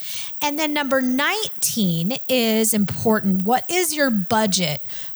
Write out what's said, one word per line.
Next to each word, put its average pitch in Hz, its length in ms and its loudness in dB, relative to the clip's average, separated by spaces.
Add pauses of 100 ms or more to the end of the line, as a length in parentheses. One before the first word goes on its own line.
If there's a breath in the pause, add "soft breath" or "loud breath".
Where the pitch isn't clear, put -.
(420 loud breath)
And 294 160 -2
then 311 160 0
number 269 260 2
nineteen 254 1160 0 (100)
is 226 460 2
important. 202 680 2
What 240 260 0
is 339 240 0
your 285 160 2
budget 190 720 0 (340 loud breath)